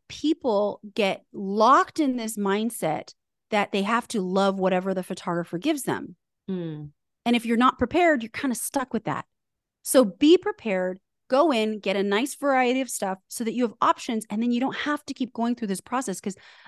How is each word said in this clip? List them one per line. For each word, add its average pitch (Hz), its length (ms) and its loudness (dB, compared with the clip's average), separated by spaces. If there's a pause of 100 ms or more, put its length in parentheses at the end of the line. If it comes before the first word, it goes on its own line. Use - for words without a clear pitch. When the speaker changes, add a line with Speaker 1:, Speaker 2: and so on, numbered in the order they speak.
Speaker 1:
people 214 720 0 (160)
get 196 360 0
locked 220 680 4
in 262 180 2
this 220 180 -6
mindset 202 800 -2 (380)
that 202 200 0
they 196 120 0
have 233 260 -2
to 214 120 -2
love 190 360 2
whatever 185 360 0
the 185 100 -4
photographer 175 560 -6
gives 285 240 -2
them. 143 320 -6 (340)
Speaker 2:
Mm. 160 400 -6 (360)
Speaker 1:
And 240 100 2
if 233 100 -2
you're 226 120 0
not 247 200 4
prepared, 294 460 2
you're 220 60 -12
kinda 254 260 -6
stuck - 360 -6
with 226 140 -4
that. - 200 -6 (580)
So 262 220 4
be 294 320 6
prepared, 190 600 -4 (300)
go 285 220 4
in, 220 280 0
get 190 160 -2
a 196 80 2
nice 202 320 0
variety 262 460 2
of 247 80 -6
stuff 190 380 -6
so - 160 -8
that 220 100 -4
you 247 100 0
have 233 180 -2
options, 240 480 0
and 214 120 -4
then 240 100 0
you 240 80 0
don't 240 160 -2
have 294 300 -4
to 277 80 -10
keep 240 200 -6
going 233 220 -2
through 226 120 -6
this 190 140 -4
process, 240 380 -6
'cause 202 160 -8 (320)